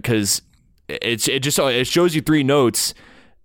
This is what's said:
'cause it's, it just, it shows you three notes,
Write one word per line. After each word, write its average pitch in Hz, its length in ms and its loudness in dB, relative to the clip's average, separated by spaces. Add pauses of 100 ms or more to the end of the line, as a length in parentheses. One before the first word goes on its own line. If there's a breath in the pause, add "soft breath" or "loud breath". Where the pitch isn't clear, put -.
'cause 107 380 -2 (460)
it's, 113 400 -4
it 135 120 0
just, 143 180 -2
it 127 300 0
shows 170 260 2
you 151 80 0
three 151 220 2
notes, 131 500 2 (520 loud breath)